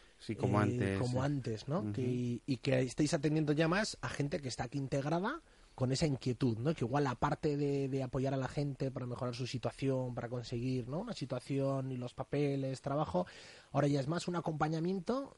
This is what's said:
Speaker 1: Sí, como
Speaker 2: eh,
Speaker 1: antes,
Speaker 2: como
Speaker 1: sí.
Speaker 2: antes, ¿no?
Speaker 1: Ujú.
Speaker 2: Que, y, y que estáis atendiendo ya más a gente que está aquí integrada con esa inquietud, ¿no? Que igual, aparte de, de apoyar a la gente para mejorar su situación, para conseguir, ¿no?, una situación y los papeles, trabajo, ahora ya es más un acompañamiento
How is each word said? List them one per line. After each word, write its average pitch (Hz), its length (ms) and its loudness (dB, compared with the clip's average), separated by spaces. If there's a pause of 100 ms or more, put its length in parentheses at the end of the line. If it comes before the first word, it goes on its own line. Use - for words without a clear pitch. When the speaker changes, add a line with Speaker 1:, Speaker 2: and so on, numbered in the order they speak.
(180)
Speaker 1:
Sí, - 180 -6
como 104 240 4
Speaker 2:
eh, 104 40 6
Speaker 1:
antes, 104 360 4
Speaker 2:
como 123 220 2
Speaker 1:
sí. 135 40 2
Speaker 2:
antes, 127 420 -2
¿no? 160 140 0
Speaker 1:
Ujú. 104 120 -2
Speaker 2:
Que, 117 80 -2
y, 123 460 0
y 131 100 2
que 131 240 2
estáis 143 320 2
atendiendo 151 400 2
ya 160 140 4
más 196 340 2
a 123 80 -4
gente 147 320 -2
que 135 60 -6
está 120 160 -4
aquí 139 160 -4
integrada 160 640 0 (340)
con 127 160 2
esa 156 160 2
inquietud, 127 500 2
¿no? 139 160 0
Que 131 120 -2
igual, 139 200 2
aparte 143 500 0
de, 143 320 0
de 135 140 -2
apoyar 131 320 0
a 139 40 0
la 131 100 -2
gente 143 420 -2
para 127 160 -6
mejorar 123 300 -4
su 123 100 -4
situación, 127 680 -2
para 120 120 -6
conseguir, 123 640 -2
¿no?, 156 120 -4
una 233 120 -6
situación 135 800 -2
y 127 60 -4
los 123 180 -6
papeles, 139 680 0
trabajo, 151 460 0 (440)
ahora 143 160 4
ya 143 120 4
es 131 80 -2
más 170 200 0
un 175 100 0
acompañamiento 170 1000 0